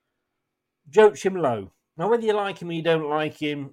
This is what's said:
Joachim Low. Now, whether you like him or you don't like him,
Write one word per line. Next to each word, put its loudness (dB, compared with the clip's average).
Joachim 4
Low. -2
Now, -2
whether 0
you 0
like -4
him -10
or -6
you -6
don't 0
like -2
him, -6